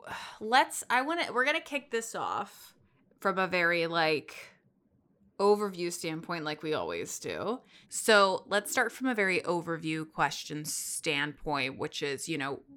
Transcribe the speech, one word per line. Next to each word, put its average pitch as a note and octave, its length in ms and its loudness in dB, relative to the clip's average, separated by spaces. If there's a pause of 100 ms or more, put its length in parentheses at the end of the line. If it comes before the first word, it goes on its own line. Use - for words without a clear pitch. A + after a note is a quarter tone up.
<sighs> - 340 -12
let's, A3 500 2
I B3+ 120 4
wanna, D#4+ 300 -2
we're A#3+ 120 2
gonna D4+ 160 2
kick D4 300 -6
this A3+ 240 -4
off C3 600 -6 (460)
from F#3+ 180 2
a F#3+ 80 4
very, E3+ 400 4
like, D#3+ 480 2 (1080)
overview G3 520 2
standpoint E3 520 -6
like D3+ 180 -6
we D3+ 120 0
always F2 440 -4
do. B2 400 -4 (300)
So G3 580 4
let's G3+ 240 0
start A#3 220 2
from B3+ 160 -2
a B3+ 60 0
very F#3+ 260 2
overview D#3+ 720 -2
question D3+ 520 -2
standpoint, C#3+ 1120 -2
which - 240 -4
is, C#3 260 -4
you D#3+ 100 -2
know, C#3 220 -4 (160)